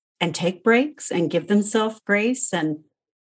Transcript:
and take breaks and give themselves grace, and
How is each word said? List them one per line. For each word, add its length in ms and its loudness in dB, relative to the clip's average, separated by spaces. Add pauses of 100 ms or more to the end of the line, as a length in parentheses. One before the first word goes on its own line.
(200)
and 160 -2
take 280 -4
breaks 460 2
and 220 -2
give 160 -2
themselves 580 2
grace, 480 -2
and 300 -2 (400)